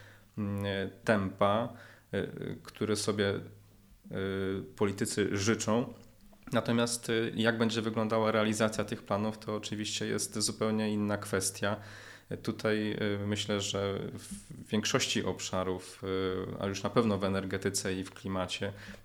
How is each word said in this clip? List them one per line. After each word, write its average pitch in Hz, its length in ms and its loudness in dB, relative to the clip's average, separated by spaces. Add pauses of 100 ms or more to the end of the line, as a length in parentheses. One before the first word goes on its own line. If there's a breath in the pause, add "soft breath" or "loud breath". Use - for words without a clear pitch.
(380 loud breath)
mm, 101 520 -2 (140)
tempa, 101 640 4 (440 loud breath)
y, - 500 -4
które 107 320 -2
sobie, 101 400 2
y, 95 1300 -6 (120)
politycy 101 640 2
życzą. 110 560 2 (580)
Natomiast, 120 580 2
y, 113 260 2
jak 113 220 4
będzie 113 240 2
wyglądała 110 500 2
realizacja 107 520 4
tych 107 200 -6
planów, 107 340 0
to 107 180 -6
oczywiście 104 500 -4
jest 110 340 -2
zupełnie 107 540 2
inna 104 240 2
kwestia. 101 580 0 (680 loud breath)
Tutaj, 107 480 0 (320)
y, 101 40 -2
myślę, 104 340 0
że 98 380 0 (140)
w - 560 -12
większości 113 540 2
obszarów, 92 800 -2
y, 95 580 -2
a 101 60 0
już 98 160 -2
na 123 60 2
pewno 110 280 4
w 95 60 0
energetyce 95 680 0
i 92 100 -2
w - 80 -10
klimacie, 95 640 -2 (320 loud breath)